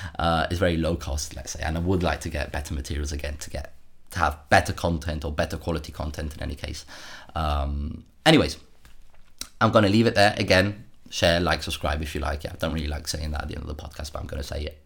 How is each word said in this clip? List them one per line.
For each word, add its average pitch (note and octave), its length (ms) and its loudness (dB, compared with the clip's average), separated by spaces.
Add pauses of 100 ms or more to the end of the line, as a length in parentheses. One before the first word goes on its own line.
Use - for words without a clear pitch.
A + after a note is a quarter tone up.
(200)
uh, E2 300 4
it's F2 100 0
very F2 180 4
low E2 180 0
cost, C#2+ 400 -4
let's - 160 -12
say. - 120 -8
And D#2 120 -2
I E2+ 60 0
would F2+ 200 2
like D#2+ 200 0
to F2 80 -6
get D2 240 -4
better D#2 200 -4
materials C#2+ 380 -4
again C#2+ 260 -6
to - 120 -10
get, - 240 -10 (380)
to F#2 80 -4
have D2+ 180 2 (120)
better - 220 6
content D#2+ 540 -2
or D2+ 80 -4
better E2 240 -2
quality D#2+ 340 -4
content D2+ 420 -6
in - 80 -10
any C#2+ 140 -6
case. - 300 -10 (500)
Um, C#2+ 720 -2 (200)
anyways, C#3+ 300 6 (1040)
I'm G#2+ 120 6
gonna G#2+ 180 8
leave A2 180 6
it - 80 2
there. G#2 220 8
Again, G2 480 4 (240)
share, E2+ 320 4
like, D#2 200 2
subscribe D2+ 400 -2
if D2+ 140 -6
you C#2+ 60 -2
like D2 240 -4
it. - 80 -6
I - 20 -12
don't E2 180 -2
really D2+ 140 -2
like D2+ 220 -6
saying D2+ 220 -4
that D2 100 -4
at D2+ 80 -6
the - 60 -6
end - 140 -8
of D2+ 60 -6
the - 80 -12
podcast, - 300 -12
but - 80 -6
I'm - 60 -8
gonna C#2+ 160 -6
say D2 200 -6
it - 220 -10